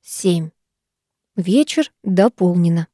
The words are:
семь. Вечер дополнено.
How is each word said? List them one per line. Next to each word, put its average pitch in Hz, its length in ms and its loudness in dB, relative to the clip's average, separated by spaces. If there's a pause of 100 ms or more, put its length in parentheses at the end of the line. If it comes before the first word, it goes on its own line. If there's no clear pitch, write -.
семь. 165 500 -4 (840)
Вечер 254 560 -2 (140)
дополнено. 175 880 0